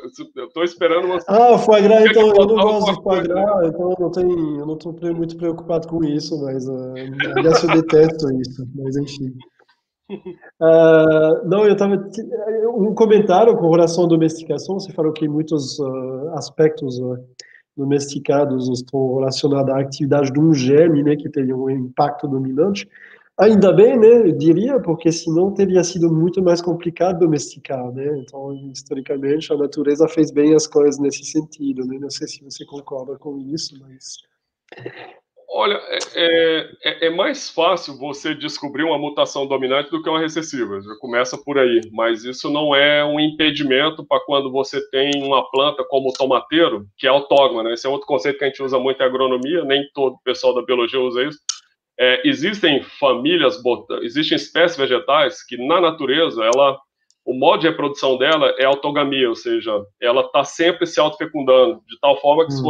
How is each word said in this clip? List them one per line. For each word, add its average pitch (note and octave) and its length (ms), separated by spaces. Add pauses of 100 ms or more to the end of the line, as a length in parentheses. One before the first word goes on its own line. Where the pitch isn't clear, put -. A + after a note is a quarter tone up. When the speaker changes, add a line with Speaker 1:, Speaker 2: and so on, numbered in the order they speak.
(360)
Speaker 1:
eu B2+ 140
tô D#3+ 120
esperando F3 460
você. F3+ 200
Speaker 2:
Ah, A#3 260
o G3 40
foie G#3 240
gras, A3 200
Speaker 1:
Quer G#3+ 100
que A3 60
Speaker 2:
então, G#3+ 100
eu G3+ 180
não G#3+ 100
Speaker 1:
botar G3 60
Speaker 2:
gosto G#3+ 220
de G3+ 60
Speaker 1:
alguma - 120
Speaker 2:
foie F#3 240
Speaker 1:
coisa? - 20
Speaker 2:
gras, F#3 400
então F3 220
eu F#3 80
não F3 120
tenho, E3+ 500
eu D3 60
não D#3 100
tô E3 160
pre-, E3+ 220
muito E3 220
preocupado E3 520
com E3 160
isso, D3+ 380
mas, C3 260
ah, C3 260 (420)
aliás, D#3+ 260
eu E3 80
detesto D#3+ 640
isso, B2+ 420
mas C3+ 220
enfim. C#3 360 (800)
Speaker 1:
<laughs> F#3 280 (200)
Speaker 2:
Ah, D#3+ 840
não, G3 220
eu G3+ 100
tava G3+ 220
te-, A3 280 (480)
um G#3+ 200
comentário G#3 640
com E3+ 140
relação E3+ 340
à E3 40
domesticação, D#3+ 720
você - 120
falou D#3 200
que D#3 160
muitos, D3 520
ah, C3 540
aspectos, D3 640
ah, B2+ 180 (580)
domesticados C#3 920
estão B2+ 480
relacionados C3+ 560
à C3+ 80
atividade C#3 520
de C#3+ 80
um D#3+ 120
gene, C#3+ 500
né, D3 140
que D3 140
tem C3 220
um C3 180
impacto C#3 560
dominante. C3+ 640 (500)
Ainda G3 340
bem, A3+ 240
né, A3+ 320
eu D#3 40
diria, E3+ 480
porque D#3+ 320
senão E3+ 420
teria F#3 300
sido E3 280
muito F3 300
mais E3+ 180
complicado E3+ 600
domesticar, C#3 720
né? C#3+ 260
Então, C3+ 340 (200)
historicamente, C#3 800
a D3+ 40
natureza C#3+ 520
fez D3+ 240
bem D3 240
as D3+ 100
coisas D3 320
nesse C#3 260
sentido, C#3 600
né? C3 140
Não C#3 100
sei D3+ 160
se - 160
você C#3 220
concorda C#3 520
com C#3 220
isso, C#3 420
mas C3+ 360 (1300)
Speaker 1:
Olha, G#3 260
é, - 220 (160)
é, E3 560 (120)
é, D#3 240
é E3 40
mais G#3 380
fácil E3+ 480
você D3 380
descobrir D3 480
uma D#3+ 160
mutação C#3+ 480
dominante C#3 440
do D#3+ 120
que D#3 60
uma D#3+ 120
recessiva, D3+ 600
já G#2 160
começa A#2+ 420
por C#3 200
aí, A#2+ 220 (100)
mas A2+ 340
isso B2+ 260
não D3 240
é D3 300
um D3 140
impedimento D3+ 840
pra C#3 160
quando C#3 320
você C#3 380
tem C#3 340
uma C3+ 260
planta C#3+ 340
como C3+ 260
o - 20
tomateiro, C3 760 (120)
que - 80
é C3 40
autógona, C3+ 520
né? A#2 120
Esse A#2 120
é C3 40
outro C#3 160
conceito C#3 320
que C#3+ 60
a C#3 40
gente C3+ 140
usa C3 160
muito C3 220
em C#3 40
agronomia, C3 600
nem C#3+ 300
todo C3 200
o - 80
pessoal B2 320
da A#2+ 80
biologia A#2+ 380
usa B2+ 240
isso, D3 140 (640)
É, B2+ 280
existem D#3+ 520 (200)
famílias C3+ 600
bota-, B2 440
existem C#3+ 320
espécies - 400
vegetais C3+ 680
que, B2 120 (100)
na F#3 140
natureza, D3+ 640
ela, C3+ 340 (460)
o B2 100
modo D3+ 260
de D#3+ 80
reprodução C#3 480
dela C#3 400
é C3 80
autogamia, C#3 640
ou A2+ 60
seja, A2 480 (180)
ela A#2+ 300
tá C#3+ 140
sempre E3+ 420
se E3 140
autofecundando, C3 840
de A#2+ 140
tal C#3 200
forma D3+ 260
que C#3 60
se C3+ 80
Speaker 2:
Hum. B2+ 100